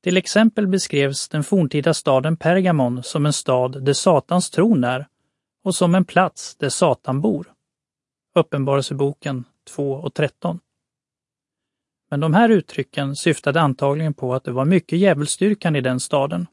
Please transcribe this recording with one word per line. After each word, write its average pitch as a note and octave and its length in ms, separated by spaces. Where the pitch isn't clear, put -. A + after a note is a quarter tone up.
Till F3+ 140
exempel G#3+ 500
beskrevs C#3+ 600
den D3 160
forntida D#3 500
staden D3 420
Pergamon D#3 640
som D3 240
en D3 60
stad C3 520
där C#3+ 80
Satans F3 580
tron E3+ 340
är B2+ 220
och F#3 100
som F3 200
en F#3 100
plats - 520
där C#3 120
Satan C3+ 520
bor. F#2 320
Uppenbarelseboken C#3 1120
två C#3 280
och D3+ 220
tretton. E3+ 460
Men C#3+ 100
de D#3 140
här A3+ 140
uttrycken C#3+ 680
syftade D#3 440
antagligen D3 540
på B2+ 200
att C3 100
det C3 80
var C3 120
mycket E3+ 340
djävulsdyrkan F3+ 760
i C#3 40
den B2+ 200
staden. D#3 520